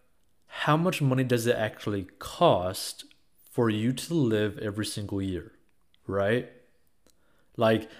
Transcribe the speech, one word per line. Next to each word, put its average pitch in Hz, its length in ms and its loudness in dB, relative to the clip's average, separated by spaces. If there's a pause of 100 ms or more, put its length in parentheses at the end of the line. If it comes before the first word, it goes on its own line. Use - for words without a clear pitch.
(460)
how - 300 0
much 170 260 0
money 131 220 2
does 120 220 0
it 120 100 2
actually 104 500 -4 (140)
cost 95 840 0 (460)
for 117 200 2
you 110 220 0
to 147 220 -6
live 110 440 0
every 104 280 -6
single 101 340 -6
year, 92 320 -6 (540)
right? 101 420 0 (1080)
Like, 110 320 2 (120)